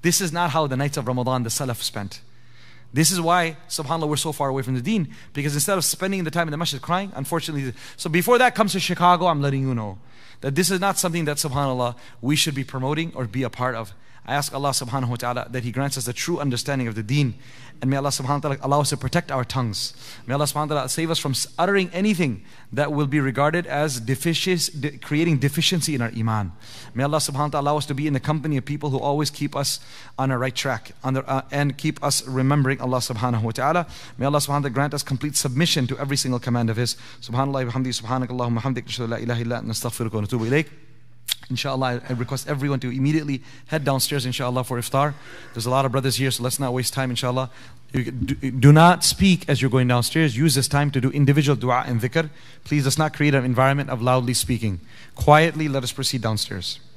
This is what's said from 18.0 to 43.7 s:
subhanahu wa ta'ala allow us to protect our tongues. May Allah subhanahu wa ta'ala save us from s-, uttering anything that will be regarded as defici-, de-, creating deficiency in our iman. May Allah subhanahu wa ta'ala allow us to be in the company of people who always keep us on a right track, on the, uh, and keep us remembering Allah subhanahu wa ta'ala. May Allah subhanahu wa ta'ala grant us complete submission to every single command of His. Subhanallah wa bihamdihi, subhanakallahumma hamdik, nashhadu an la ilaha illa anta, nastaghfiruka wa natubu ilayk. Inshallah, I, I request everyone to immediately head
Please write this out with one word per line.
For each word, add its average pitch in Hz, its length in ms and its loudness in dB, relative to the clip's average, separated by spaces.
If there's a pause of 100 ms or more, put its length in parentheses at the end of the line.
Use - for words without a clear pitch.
subhanahu 135 240 -2
wa 143 40 0
ta'ala 139 240 -2
allow 143 200 4
us 139 80 2
to 139 60 -2
protect - 360 -2
our 127 120 -2
tongues. 117 500 -4 (340)
May 123 60 -2
Allah 143 100 2
subhanahu 147 240 -2
wa 151 80 -2
ta'ala 131 120 -2
save 160 220 -2
us 160 80 0
from 139 140 -2
s-, - 160 -4 (100)
uttering 185 340 2
anything 175 520 0 (280)
that 143 200 0
will 147 160 2
be 147 100 2
regarded 143 480 2
as 143 340 -2
defici-, 156 680 0 (120)
de-, 143 180 -6
creating 151 400 2
deficiency 143 580 0
in 120 60 0
our 113 140 -2
iman. 110 360 0 (420)
May 123 80 0
Allah 147 160 2
subhanahu 143 280 0
wa - 20 -2
ta'ala 143 240 0
allow 151 60 2
us 143 80 -2
to 147 80 -4
be 143 120 -2
in 151 60 2
the 135 80 2
company 151 360 0
of 127 80 -2
people 147 260 -4
who 131 100 0
always 143 280 0
keep 143 280 -4
us 139 240 -2 (360)
on 131 140 2
a 127 80 0
right 127 160 -2
track, - 380 -4 (100)
on 131 120 -2
the, 135 140 -2
uh, 135 220 0
and 143 260 0
keep - 280 -2
us 143 200 0
remembering 131 560 2
Allah 127 180 0
subhanahu 117 440 0
wa 113 80 -2
ta'ala. 156 380 0 (300)
May 127 80 0
Allah 147 120 4
subhanahu 143 100 0
wa 143 120 2
ta'ala 139 100 -2
grant 143 240 0
us 143 80 -4
complete 143 320 -4
submission 139 540 2
to 127 100 -4
every 139 180 -2
single 127 220 0
command 120 320 0
of 107 60 -2
His. 117 180 -2 (260)
Subhanallah 135 460 -2
wa 117 60 -6
bihamdihi, 127 280 -2
subhanakallahumma 120 600 -2
hamdik, 123 240 -2
nashhadu 120 220 -6
an 113 40 -4
la 117 60 -2
ilaha 117 240 -2
illa 117 200 -2
anta, 110 100 -6
nastaghfiruka 113 420 -4
wa 110 80 -2
natubu 110 260 -2
ilayk. 147 220 2 (840)
Inshallah, 131 360 -2
I, 123 220 -2
I - 60 -2
request 123 340 -6
everyone 143 320 0
to 127 100 -4
immediately 139 520 0 (240)
head 156 180 -2